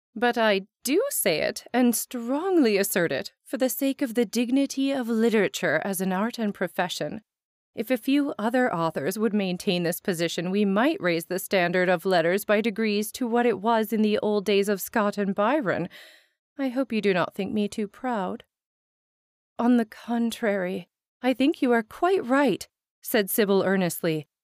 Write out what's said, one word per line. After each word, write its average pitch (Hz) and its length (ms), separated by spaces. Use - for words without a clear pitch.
But 240 200
I 202 280
do 320 280
say 165 320
it, - 220
and 240 200
strongly 262 840
assert 180 340
it, 127 200
for - 140
the 262 100
sake 269 320
of 226 140
the 240 100
dignity 269 640
of 262 200
literature 208 760
as 190 160
an 190 100
art 196 280
and 208 160
profession. 180 680
If 233 160
a 254 80
few 285 400
other 240 360
authors 165 440
would 214 160
maintain 185 480
this 170 180
position, 170 500
we 208 140
might 233 360
raise 170 260
the 185 120
standard 180 520
of 180 160
letters 180 400
by 214 160
degrees 214 500
to 247 160
what 240 160
it 233 160
was 220 320
in 220 80
the 208 180
old 208 280
days 202 240
of 196 100
Scott 208 380
and 196 160
Byron. 208 560
I 269 120
hope 247 220
you 214 100
do 196 100
not 175 220
think 196 180
me 208 160
too 214 180
proud." 208 560
"On 240 180
the 226 80
contrary, 202 1040
I 254 120
think 277 260
you 247 120
are 233 100
quite 359 420
right," 254 420
said 208 260
Sybil 196 360
earnestly, 175 640